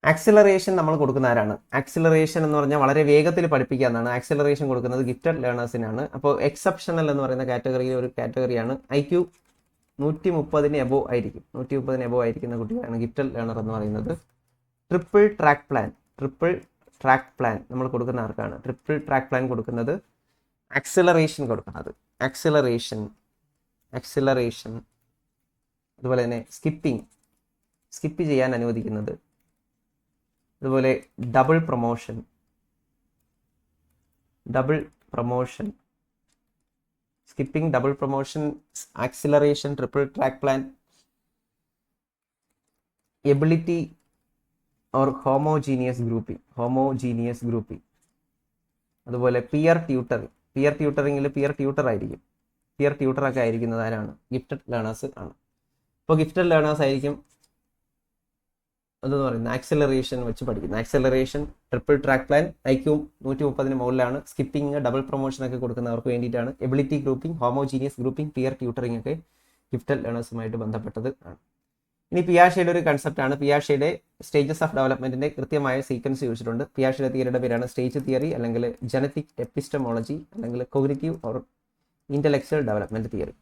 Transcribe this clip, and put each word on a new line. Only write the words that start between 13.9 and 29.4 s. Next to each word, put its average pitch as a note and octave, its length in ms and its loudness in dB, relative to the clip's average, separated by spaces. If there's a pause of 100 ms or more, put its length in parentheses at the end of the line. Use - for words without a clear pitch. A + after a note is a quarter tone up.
ട്രിപ്പിൾ G3+ 340 4 (160)
ട്രാക്ക് D3 300 2
പ്ലാൻ, A#2+ 180 0 (300)
ട്രിപ്പിൾ C#3 340 -2 (500)
ട്രാക്ക് C3 260 4 (100)
പ്ലാൻ A2+ 200 0 (120)
നമ്മൾ B2+ 240 -4
കൊടുക്കുന്ന B2 320 -2
ആർക്കാണ്? A2 280 -6 (100)
ട്രിപ്പിൾ B2+ 300 -4 (140)
ട്രാക്ക് C3 220 0
പ്ലാൻ C3 200 0
കൊടുക്കുന്നത് A#2 420 -4 (880)
ആക്സിലറേഷൻ E3 720 4
കൊടുക്കുന്നത്. F2 400 -6 (380)
ആക്സിലറേഷൻ, B2+ 720 0 (960)
ആക്സിലറേഷൻ, B2+ 720 -2 (1300)
അതുപോലെ B2+ 280 0
തന്നെ A#2+ 140 -4 (160)
സ്കിപ്പിംഗ്, D#3 480 -2 (960)
സ്കിപ്പ് D#3 320 -4
ചെയ്യാൻ C3 280 4
അനുവദിക്കുന്നത്, A2 540 -2 (1500)